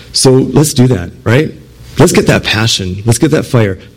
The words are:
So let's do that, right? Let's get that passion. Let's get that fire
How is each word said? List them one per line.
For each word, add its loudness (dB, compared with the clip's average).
So 2
let's 2
do 2
that, -4
right? 0
Let's 4
get 0
that 0
passion. -4
Let's 0
get 0
that 0
fire -2